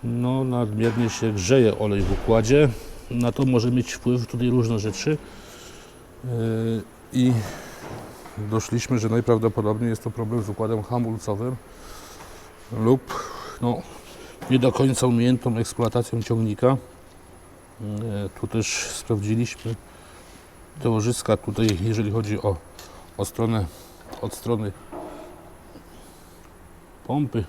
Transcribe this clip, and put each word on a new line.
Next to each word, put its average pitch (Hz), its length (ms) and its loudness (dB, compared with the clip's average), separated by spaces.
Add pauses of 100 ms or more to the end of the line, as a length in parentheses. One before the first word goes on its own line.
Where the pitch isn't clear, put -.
no, 123 400 0
nadmiernie 113 640 2
się 113 220 -2
grzeje 107 460 6
olej 101 240 2
w 92 100 2
układzie. 113 560 6 (420)
Na 120 220 0
to 143 120 0
może 123 260 4
mieć 123 220 0
wpływ 123 340 0
tutaj 120 240 0
różne 117 280 2
rzeczy. 110 400 -2 (1040)
Yy, 127 60 -6 (840)
i 127 200 4 (1040)
doszliśmy, 110 600 0
że 107 100 0
najprawdopodobniej 113 800 2
jest 113 120 -4
to 117 80 -4
problem 113 320 -2
z 101 60 -4
układem 107 340 -2
hamulcowym 113 760 -2 (1200)
lub, 123 500 2 (300)
no, 120 220 0 (680)
nie 131 80 6
do 123 140 4
końca 131 340 2
umiejętną 120 500 4
eksploatacją 117 680 0
ciągnika. 113 440 0
E, 131 100 6 (1600)
tu - 60 -6
też - 440 -2
sprawdziliśmy 113 840 -2 (1080)
te 120 80 0
łożyska 110 460 2
tutaj, 107 460 0
jeżeli 107 280 0
chodzi 104 320 -2
o, 98 140 2 (600)
o 101 60 0
stronę, 113 420 0 (560)
od 117 120 -6
strony 107 380 -2 (2250)
pompy, 123 420 0